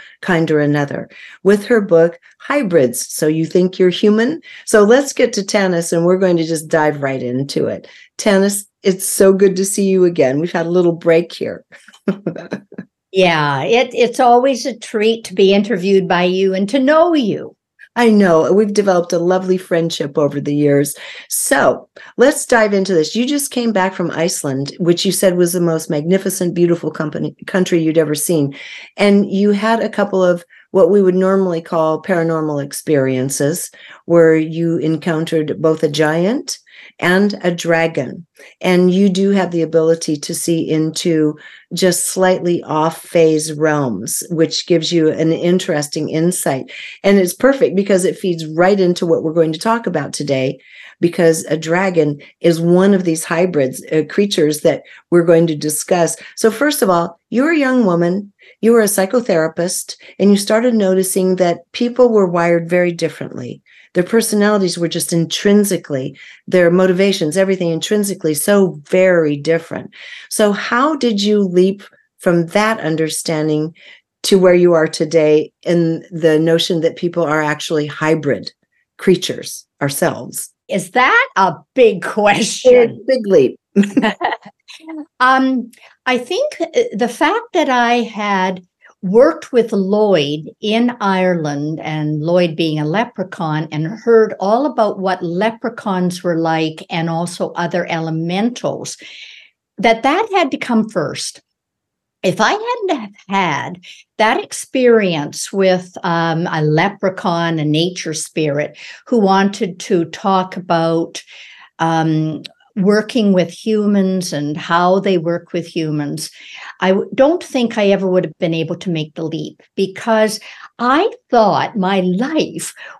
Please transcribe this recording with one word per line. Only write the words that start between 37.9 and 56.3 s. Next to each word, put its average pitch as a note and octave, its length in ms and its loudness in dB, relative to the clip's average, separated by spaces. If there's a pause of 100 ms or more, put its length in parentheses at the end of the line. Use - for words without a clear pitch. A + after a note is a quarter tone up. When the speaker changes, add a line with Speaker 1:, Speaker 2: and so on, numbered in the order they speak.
Speaker 1:
And F3+ 320 2
you G3 160 4
do F#3+ 220 0
have F#3 220 0
the E3+ 100 -2
ability D#3+ 560 0
to D3 160 -10
see E3 340 -2
into D#3 720 0 (360)
just F3 320 0
slightly F3 580 0
off D#3 380 -2
phase D#3+ 520 2
realms, C#3+ 800 -2
which D#3+ 340 -2
gives E3 260 0
you D#3+ 180 2
an D#3+ 220 0
interesting D#3+ 800 -2
insight. D#3+ 600 -2 (320)
And G3+ 160 6
it's F3+ 160 0
perfect B3 400 2
because G3 280 2
it E3 140 0
feeds E3 300 -4
right F3 320 2
into F3+ 260 2
what E3 180 0
we're D#3+ 80 -2
going D#3+ 220 0
to D#3+ 60 -8
talk A#3 260 -2
about D3+ 260 -4
today, C3+ 480 -4 (400)
because E3+ 460 2
a D#3 120 -2
dragon D#3+ 640 0 (220)
is E3+ 180 2
one F3+ 360 4
of F#3+ 80 0
these E3 200 -2
hybrids, D#3+ 680 -2
uh, D#3 180 0
creatures E3+ 520 0
that - 200 -10 (300)
we're F3 120 4
going E3 240 4
to D#3+ 80 -2
discuss. D#3 600 -2 (200)